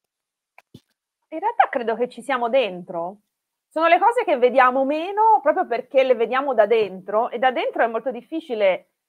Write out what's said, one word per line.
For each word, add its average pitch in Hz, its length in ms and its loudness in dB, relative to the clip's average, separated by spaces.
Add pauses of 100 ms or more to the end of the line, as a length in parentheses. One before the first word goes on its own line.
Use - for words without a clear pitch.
(1300)
In 311 80 -10
realtà 427 300 0
credo 233 260 -4
che 240 120 -4
ci 247 140 -14
siamo 247 260 -2
dentro. 185 680 -4 (500)
Sono 320 200 -2
le 339 120 4
cose 466 240 2
che 311 140 0
vediamo 254 480 4
meno 403 580 2
proprio 311 240 0
perché 247 360 0
le 254 120 2
vediamo 254 380 -2
da 214 120 4
dentro, 208 640 0
e 233 100 -8
da 262 120 2
dentro 339 320 -2
è 233 40 2
molto 226 220 -4
difficile, 220 800 -4 (180)